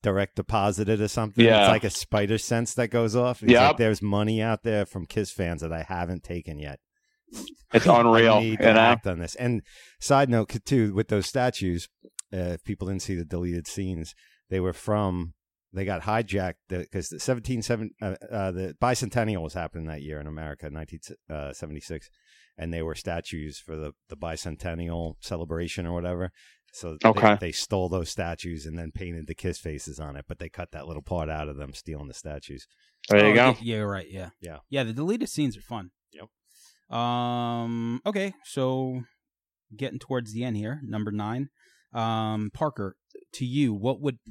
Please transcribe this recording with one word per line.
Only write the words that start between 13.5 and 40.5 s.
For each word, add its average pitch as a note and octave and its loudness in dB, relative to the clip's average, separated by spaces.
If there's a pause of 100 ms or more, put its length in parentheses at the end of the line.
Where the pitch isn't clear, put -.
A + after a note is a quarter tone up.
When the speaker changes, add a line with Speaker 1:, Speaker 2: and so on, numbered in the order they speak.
Speaker 1:
scenes, F#2 -6 (340)
they F#2+ -2
were F2+ 0
from, F#2 -2 (380)
they F#2+ -6
got F#2 -4
hijacked G2 0 (140)
the, F2+ -6
'cause F2+ -6
the D#2+ -12
seventeen B2 -2
seven, A2 -4 (100)
uh, F#2+ -4 (160)
uh, G2 -2
the F2+ -6
bicentennial A2+ 0
was D#2 -8
happening D#2+ -8
that D2+ -8
year D2+ -8
in D2+ -10
America, D#2 -10
nineteen, D#2 -10 (280)
uh, D2 -8
seventy-six, D2+ -12 (480)
and E2 -6
they E2 -4
were D#2+ -4
statues E2 -8
for D#2+ -12
the, D2+ -8 (160)
the D2 -16
bicentennial E2 -6
celebration E2 -6
or E2+ -4
whatever. F2 -4 (420)
So E2 -12
they, A2 10
Speaker 2:
Okay. G#2+ 8
Speaker 1:
they F2 -4
stole F#2 0
those E2+ -2
statues E2+ -6
and D#2+ -8
then E2 -8
painted E2+ -8
the E2 -10
Kiss - -4
faces D2+ -10
on D2 -10
it, C#2+ -14
but - -10
they E2 -12
cut - -12
that D2+ -12
little D2+ -10
part D#2+ -4
out D#2 -6
of C#2+ -10
them C#2 -10
stealing D2 -10
the B1+ -14
statues. C#2+ -14 (420)
Speaker 2:
There G#2 10
you G#2+ 8
Speaker 3:
Oh, - 6
Speaker 2:
go. A#2+ 8
Speaker 3:
yeah, A#2 4
yeah, A2+ -4
you're G#2 -2
right. F#2+ -6
Yeah. F2+ -12 (100)
Speaker 1:
Yeah. D#2+ -14 (120)
Speaker 3:
Yeah, C#3 0
the A2+ -4
deleted F#3+ -2
scenes C3 -2
are G2 -20
fun. G2 -12 (220)
Speaker 1:
Yep. D2+ -18 (720)
Speaker 3:
Um, A#2+ -2
okay, G3 -2 (100)
so C3 -2 (720)
getting B2 -6
towards A#2+ -6
the A2+ -6
end A#2 -4